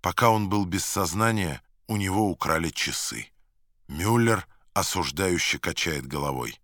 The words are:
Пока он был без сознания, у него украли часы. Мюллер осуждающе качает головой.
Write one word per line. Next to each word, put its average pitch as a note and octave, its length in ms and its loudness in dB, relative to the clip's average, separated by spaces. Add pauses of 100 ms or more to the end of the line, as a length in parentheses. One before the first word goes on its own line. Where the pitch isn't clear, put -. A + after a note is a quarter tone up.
Пока A#2 280 4
он G#2+ 200 2
был G2+ 160 2
без F2 180 -2
сознания, G2 760 0 (260)
у G#2+ 100 -4
него G2 320 0
украли D#2+ 400 0
часы. - 580 -6 (600)
Мюллер A2 600 2 (260)
осуждающе F#2 840 0
качает D2+ 480 -4
головой. C2+ 560 -4